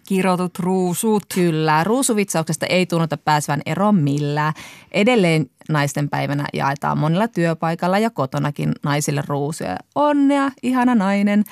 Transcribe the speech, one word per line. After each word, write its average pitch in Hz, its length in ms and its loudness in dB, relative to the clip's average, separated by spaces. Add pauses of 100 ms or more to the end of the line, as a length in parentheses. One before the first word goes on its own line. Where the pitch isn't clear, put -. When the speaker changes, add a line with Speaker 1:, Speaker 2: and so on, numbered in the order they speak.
Speaker 1:
Kirotut 185 500 0
ruusut. 185 640 0 (120)
Speaker 2:
Kyllä, 156 500 2
ruusuvitsauksesta 202 840 0
ei 180 200 2
tunnuta 165 300 0
pääsevän 151 500 0
eroon 196 280 2
millään. 147 580 0 (400)
Edelleen 180 540 2 (220)
naistenpäivänä 143 840 -2
jaetaan 147 460 -2
monella 165 300 0
työpaikalla 170 720 -2
ja 226 120 0
kotonakin 147 640 -4 (100)
naisille 147 440 -2
ruusuja. 143 500 -6 (180)
Onnea, 285 560 2 (120)
ihana 247 320 2
nainen. 202 580 2